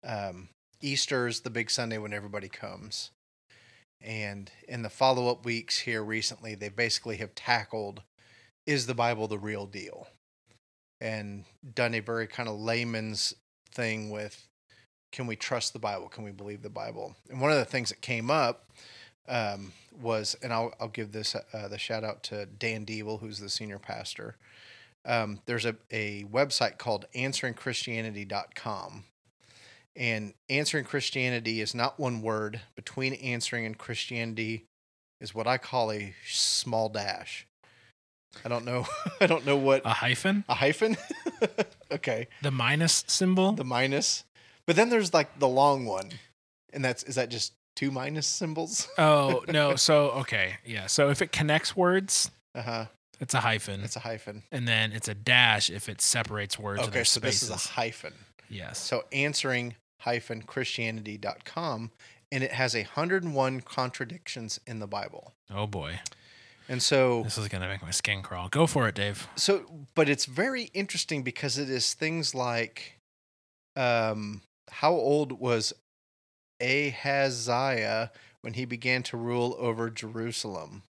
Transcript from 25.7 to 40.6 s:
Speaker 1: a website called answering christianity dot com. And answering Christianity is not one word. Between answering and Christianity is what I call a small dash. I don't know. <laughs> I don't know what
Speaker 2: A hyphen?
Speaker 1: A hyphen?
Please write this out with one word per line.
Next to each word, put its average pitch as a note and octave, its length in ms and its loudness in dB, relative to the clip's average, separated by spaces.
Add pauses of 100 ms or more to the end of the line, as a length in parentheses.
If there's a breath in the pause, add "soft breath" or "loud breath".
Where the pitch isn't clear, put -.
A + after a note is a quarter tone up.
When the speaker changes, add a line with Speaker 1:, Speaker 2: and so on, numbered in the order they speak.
Speaker 1:
a G#2 340 -4
website B2 520 2
called G#2 280 -2 (100)
answering C3 380 -2
christianity A2+ 720 -6
dot G2 280 -6
com. G2 520 -8 (880 soft breath)
And A2 380 -2 (160)
answering C#3+ 360 0
Christianity B2 760 -2
is G#2+ 140 -4
not B2 240 0
one B2 240 -2
word. A2 380 -2 (140)
Between C3 380 -4
answering A#2+ 540 -4
and G#2+ 100 -8
Christianity A2+ 840 -4 (580)
is F#2 140 -10
what A2 100 -2
I B2+ 140 2
call A#2 320 0
a G#2 240 -6 (120)
small - 640 0
dash. G2+ 560 -6 (1000 soft breath)
I A#2 60 -6
don't A#2+ 160 -2
know. B2 220 -2 (160)
<laughs> - 180 0
I F#3+ 60 8
don't D#3+ 180 4
know C#3+ 100 6
what C3+ 300 6
Speaker 2:
A - 40 2
hyphen? F#3 600 2
Speaker 1:
A B2 60 4
hyphen? F#3 460 4